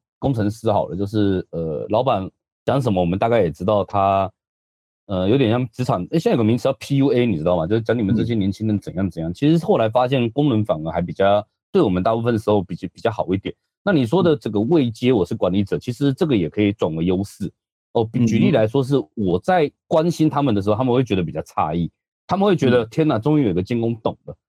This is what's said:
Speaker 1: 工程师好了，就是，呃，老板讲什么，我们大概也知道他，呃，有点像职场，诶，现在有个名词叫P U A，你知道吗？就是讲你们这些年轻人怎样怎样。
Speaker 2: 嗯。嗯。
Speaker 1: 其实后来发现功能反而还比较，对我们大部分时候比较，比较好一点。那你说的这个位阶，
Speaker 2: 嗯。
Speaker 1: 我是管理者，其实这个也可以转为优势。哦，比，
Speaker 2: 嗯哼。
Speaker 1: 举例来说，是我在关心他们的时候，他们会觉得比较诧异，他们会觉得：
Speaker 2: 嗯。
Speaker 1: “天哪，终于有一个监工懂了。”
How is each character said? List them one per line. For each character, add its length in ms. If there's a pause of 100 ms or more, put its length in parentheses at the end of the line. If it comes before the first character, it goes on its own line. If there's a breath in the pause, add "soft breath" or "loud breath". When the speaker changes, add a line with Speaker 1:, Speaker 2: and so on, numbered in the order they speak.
(180)
Speaker 1:
工 140
程 180
师 180
好 180
了， 100
就 80
是， 460
呃， 380
老 140
板 260 (360)
讲 160
什 100
么， 80
我 60
们 120
大 100
概 140
也 100
知 140
道 180
他， 480 (760)
呃， 200
有 100
点 140
像 220
职 100
场， 180 (100)
诶， 60
现 40
在 100
有 60
个 80
名 120
词 60
叫 160
P 200
U 120
A， 140
你 120
知 60
道 140
吗？ 100
就 80
是 60
讲 160
你 40
们 140
这 80
些 100
年 160
轻 160
人 140
怎 160
样 140
怎 120
样。 80
Speaker 2:
嗯。 40
嗯。 0
Speaker 1:
其 160
实 160
后 120
来 120
发 180
现 240
功 160
能 160
反 240
而 20
还 120
比 100
较， 340 (240)
对 120
我 80
们 120
大 140
部 60
分 180
时 100
候 140
比 140
较， 160
比 80
较 100
好 220
一 40
点。 160 (300)
那 80
你 140
说 180
的 140
这 120
个 80
位 320
阶， 220
Speaker 2:
嗯。 60
Speaker 1:
我 80
是 100
管 160
理 140
者， 120
其 140
实 220
这 120
个 80
也 160
可 120
以 100
转 240
为 80
优 220
势。 260 (400)
哦， 140
比， 140
Speaker 2:
嗯 20
哼。 60
Speaker 1:
举 120
例 120
来 140
说， 160
是 140 (180)
我 240
在 320 (160)
关 240
心 200
他 120
们 140
的 60
时 80
候， 60
他 80
们 80
会 120
觉 120
得 60
比 120
较 80
诧 340
异， 160 (340)
他 120
们 80
会 100
觉 140
得： 140
Speaker 2:
嗯。 60
Speaker 1:
“天 160
哪， 140
终 200
于 40
有 80
一 20
个 80
监 180
工 180
懂 280
了。” 100 (140)